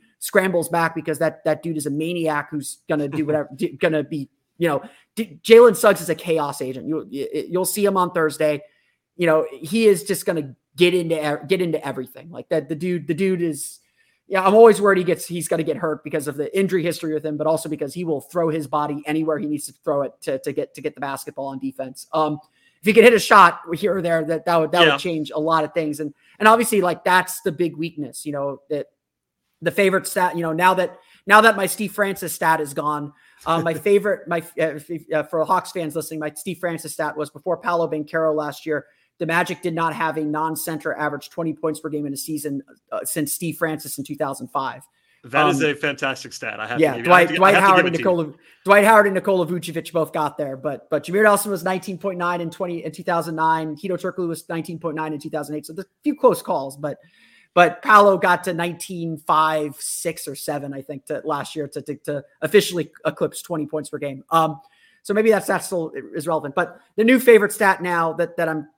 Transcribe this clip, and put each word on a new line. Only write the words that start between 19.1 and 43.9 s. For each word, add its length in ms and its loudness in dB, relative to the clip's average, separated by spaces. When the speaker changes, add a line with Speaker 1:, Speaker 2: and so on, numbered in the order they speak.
Speaker 1:
he 80 -6
needs 200 -6
to 80 -16
throw 200 -2
it 180 -8
to, 180 -4
to 140 -8
get, 200 -6
to 80 -16
get 140 -8
the 60 -12
basketball 460 -8
on 120 -10
defense. 540 -10
Um, 260 -2
if 60 -20
he 80 2
could 100 8
hit 100 8
a 60 4
shot 400 6
here 220 0
or 40 -2
there, 220 0
that, 220 -4
that 120 2
would, 140 0
that 140 6
Speaker 2:
Yeah. 80 6
Speaker 1:
would 80 -2
change 280 -4
a 100 -6
lot 260 0
of 80 -14
things. 260 -4
And, 140 -8
and 80 6
obviously, 320 6
like, 240 -2
that's 380 0
the 100 -2
big 240 -4
weakness, 500 -10
you 60 -6
know, 380 -6
that 180 -6
the 100 -2
favorite 360 2
stat, 300 0
you 40 -2
know, 120 -2
now 200 4
that, 240 -2
now 140 10
that 160 6
my 80 -2
Steve 260 -4
Francis 420 -2
stat 280 0
is 120 -8
gone, 380 -4
uh, 160 0
my 120 -2
Speaker 2:
<laughs> 20 -4
Speaker 1:
favorite, 520 0
my, 120 -2
uh, 360 -4
if, 140 -14
if, 240 -8
uh, 100 0
for 200 -2
Hawks 280 0
fans 260 -6
listening, 240 -8
my 120 -6
Steve 260 -10
Francis 340 -6
stat 240 -6
was 120 -6
before 280 -6
Paolo 320 -2
Banchero 440 -2
last 320 -6
year, 200 -4
the 80 -6
Magic 340 -2
did 140 -6
not 180 -2
have 240 -4
a 80 -4
non-center 720 -6
average 340 -6
twenty 240 -6
points 260 -6
per 80 -12
game 200 -6
in 60 -8
a 40 -10
season, 460 -8
uh, 140 -8
since 260 -4
Steve 260 -6
Francis 420 -6